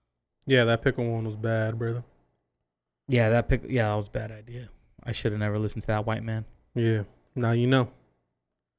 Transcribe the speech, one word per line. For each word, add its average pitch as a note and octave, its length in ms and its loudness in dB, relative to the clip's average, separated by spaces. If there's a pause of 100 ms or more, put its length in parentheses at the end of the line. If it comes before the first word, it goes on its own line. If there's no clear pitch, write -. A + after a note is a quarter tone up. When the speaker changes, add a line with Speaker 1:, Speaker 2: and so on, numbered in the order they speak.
(460)
Speaker 1:
Yeah, B2+ 180 6
that A#2 180 2
pickle B2 280 0
one A2+ 140 -2
was G#2+ 120 -6
bad, A2 420 -2
brother. A#2 260 -4 (1040)
Speaker 2:
Yeah, A#2+ 220 4
that A#2 180 4
pick-, C3 200 2
yeah, A2+ 200 2
that G#2 60 0
was G#2+ 140 -2
a - 20 -20
bad A2 200 -8
idea. A#2+ 380 -16 (340)
I A#2 100 -6
shoulda G#2+ 260 -2
never G#2 200 0
listened G#2+ 240 -4
to - 60 -12
that G#2+ 180 0
white A2 160 -4
man. A2 220 -6 (300)
Speaker 1:
Yeah. A2+ 280 2 (320)
Now A#2 180 0
you A#2+ 140 2
know. B2+ 240 2 (880)